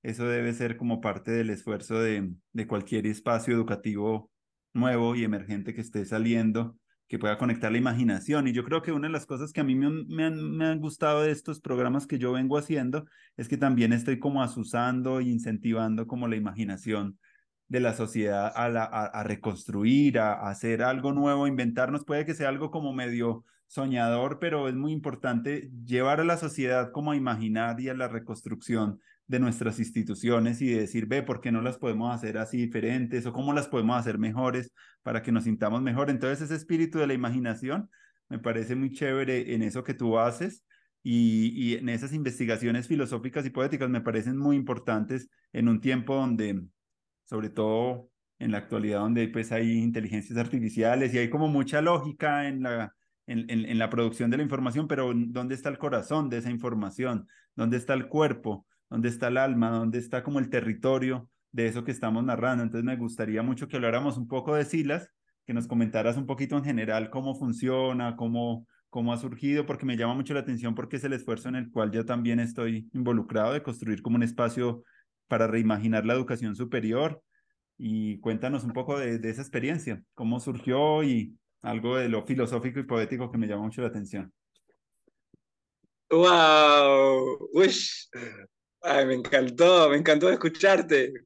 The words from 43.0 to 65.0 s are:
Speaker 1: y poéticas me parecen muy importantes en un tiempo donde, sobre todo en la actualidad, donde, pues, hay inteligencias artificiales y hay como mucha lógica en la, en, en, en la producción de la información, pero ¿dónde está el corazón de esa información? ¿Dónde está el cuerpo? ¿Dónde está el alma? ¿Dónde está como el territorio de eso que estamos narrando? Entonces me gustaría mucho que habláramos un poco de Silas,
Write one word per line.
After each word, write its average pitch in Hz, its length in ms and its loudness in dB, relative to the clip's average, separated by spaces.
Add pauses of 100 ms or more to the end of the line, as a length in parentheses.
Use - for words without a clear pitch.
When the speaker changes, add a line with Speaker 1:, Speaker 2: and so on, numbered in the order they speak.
Speaker 1:
y 131 40 -4
poéticas 131 400 -2
me 120 120 0
parecen 117 360 -2
muy 143 180 4
importantes 123 760 -2 (240)
en 117 160 2
un 110 120 4
tiempo 131 340 0
donde, 110 480 0 (640)
sobre 107 240 -6
todo 113 600 -2 (300)
en 117 120 -2
la 104 80 0
actualidad, 104 400 -2
donde, 113 280 2
pues, 117 240 -4
hay 117 280 2
inteligencias 113 580 -2
artificiales 117 760 0
y 123 40 2
hay 117 120 0
como 151 180 0
mucha 147 340 0
lógica 151 680 0
en 135 160 -4
la, 117 300 -4 (340)
en, 117 220 -4
en, 113 160 0
en 113 140 0
la 113 100 2
producción 117 400 0
de 127 80 2
la 151 60 0
información, 135 440 -2
pero 135 280 0
¿dónde 123 400 -2
está 135 140 -6
el 131 80 -6
corazón 143 520 -2
de 120 80 -2
esa 120 140 -4
información? 117 760 -4 (280)
¿Dónde 117 220 2
está 120 160 -2
el 127 140 -2
cuerpo? 131 580 0 (240)
¿Dónde 120 200 0
está 120 200 -2
el 127 80 2
alma? 123 340 2
¿Dónde 117 260 0
está 123 260 -4
como 143 160 -2
el 123 100 -2
territorio 127 800 0 (220)
de 117 160 0
eso 117 160 -4
que 131 80 -6
estamos 117 320 -2
narrando? 120 400 0
Entonces 117 220 -2
me 131 120 -2
gustaría 110 440 -4
mucho 127 260 -2
que 135 100 -6
habláramos 120 400 0
un 117 100 -6
poco 135 280 -2
de 147 100 2
Silas, 151 440 -2 (360)